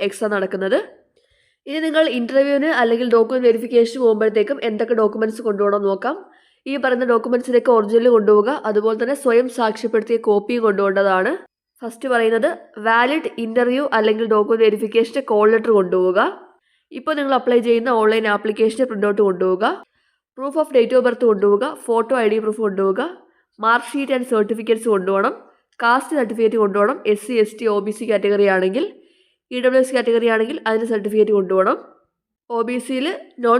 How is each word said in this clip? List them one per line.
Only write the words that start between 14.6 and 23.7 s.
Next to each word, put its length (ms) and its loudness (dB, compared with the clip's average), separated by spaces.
വെരിഫിക്കേഷന്റെ 540 0
കോൾ 220 4
ലെറ്റർ 240 2
കൊണ്ടുപോവുക. 420 2
ഇപ്പോൾ 220 -4
നിങ്ങൾ 180 -2
അപ്ലൈ 200 0
ചെയ്യുന്ന 220 0
ഓൺലൈൻ 240 2
ആപ്ലിക്കേഷന്റെ 540 -2
പ്രിന്റ് 200 -2
ഔട്ട് 180 0
കൊണ്ടുപോവുക. 380 0
proof 240 -8
of 140 -2
date 220 2
of 80 4
birth 240 -2
കൊണ്ടുപോവുക, 360 2
ഫോട്ടോ 280 -2
ഐ 100 2
ഡി 100 0
പ്രൂഫ് 220 -4
കൊണ്ടുപോവുക, 360 -2
മാർക്ക് 280 0